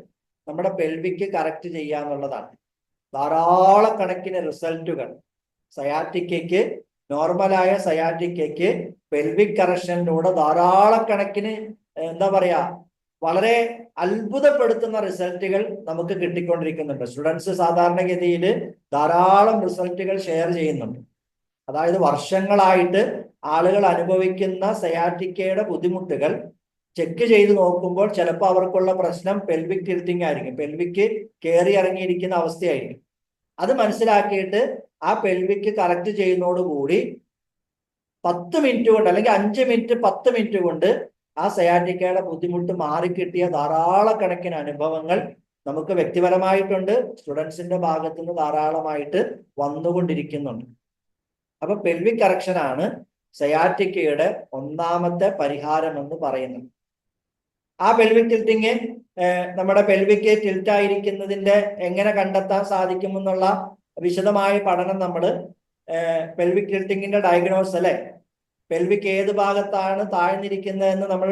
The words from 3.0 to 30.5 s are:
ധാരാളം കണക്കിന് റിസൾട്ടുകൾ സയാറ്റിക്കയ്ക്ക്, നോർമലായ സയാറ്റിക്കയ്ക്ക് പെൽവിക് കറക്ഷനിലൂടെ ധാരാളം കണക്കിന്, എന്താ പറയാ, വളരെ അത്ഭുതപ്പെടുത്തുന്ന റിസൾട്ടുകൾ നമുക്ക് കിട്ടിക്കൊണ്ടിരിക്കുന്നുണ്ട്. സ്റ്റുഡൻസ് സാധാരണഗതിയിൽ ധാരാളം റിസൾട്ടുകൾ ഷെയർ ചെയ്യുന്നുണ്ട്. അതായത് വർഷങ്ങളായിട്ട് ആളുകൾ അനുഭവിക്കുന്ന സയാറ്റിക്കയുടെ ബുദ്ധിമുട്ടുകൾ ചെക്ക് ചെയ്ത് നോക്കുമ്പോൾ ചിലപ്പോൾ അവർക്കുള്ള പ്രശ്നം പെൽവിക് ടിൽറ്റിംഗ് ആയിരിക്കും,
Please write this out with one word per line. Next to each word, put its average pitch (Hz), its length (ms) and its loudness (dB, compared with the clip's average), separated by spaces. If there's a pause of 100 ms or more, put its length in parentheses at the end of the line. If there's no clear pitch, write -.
ധാരാളം 180 840 4
കണക്കിന് 185 480 -4
റിസൾട്ടുകൾ 165 640 -6 (680)
സയാറ്റിക്കയ്ക്ക്, 170 840 -2 (500)
നോർമലായ 185 680 2
സയാറ്റിക്കയ്ക്ക് 165 880 -2 (420)
പെൽവിക് 190 480 0
കറക്ഷനിലൂടെ 175 760 0
ധാരാളം 180 720 4
കണക്കിന്, 202 480 -2 (480)
എന്താ 170 280 -2
പറയാ, 180 320 2 (640)
വളരെ 190 320 2 (440)
അത്ഭുതപ്പെടുത്തുന്ന 226 1040 0
റിസൾട്ടുകൾ 185 600 -4 (220)
നമുക്ക് 170 320 -6
കിട്ടിക്കൊണ്ടിരിക്കുന്നുണ്ട്. 165 880 -4
സ്റ്റുഡൻസ് 160 480 -4
സാധാരണഗതിയിൽ 175 920 0 (480)
ധാരാളം 185 680 4
റിസൾട്ടുകൾ 185 580 -4
ഷെയർ 170 340 -2
ചെയ്യുന്നുണ്ട്. 139 480 -4 (680)
അതായത് 165 300 0
വർഷങ്ങളായിട്ട് 185 1040 4 (420)
ആളുകൾ 175 420 2
അനുഭവിക്കുന്ന 185 840 0
സയാറ്റിക്കയുടെ 180 880 -2
ബുദ്ധിമുട്ടുകൾ 180 680 -2 (680)
ചെക്ക് 165 300 -2
ചെയ്ത് 208 300 8
നോക്കുമ്പോൾ 180 560 2
ചിലപ്പോൾ 175 360 0
അവർക്കുള്ള 185 440 2
പ്രശ്നം 185 480 -2
പെൽവിക് 170 460 -4
ടിൽറ്റിംഗ് 175 400 -2
ആയിരിക്കും, 131 300 -4